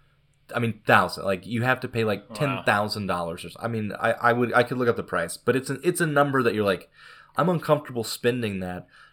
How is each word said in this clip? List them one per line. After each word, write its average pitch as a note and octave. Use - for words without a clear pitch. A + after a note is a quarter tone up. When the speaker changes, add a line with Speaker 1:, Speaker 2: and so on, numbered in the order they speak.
Speaker 1:
I -
mean, A#2
thousand. F#2+
Like, F#2+
you A2+
have B2+
to B2
pay, A2+
like, G2+
Speaker 2:
Wow. -
Speaker 1:
ten F#2+
thousand G#2
dollars F2
or E2
so. -
I A#2
mean, A2
I, A2+
I A#2+
would, A#2+
I A#2+
could B2+
look B2
up A2+
the G2
price, E2+
but -
it's C3
an, -
it's F3
a E3
number C#3+
that A2+
you're G#2+
like, G2
"I'm D#3
uncomfortable C#3+
spending A2+
that, F2+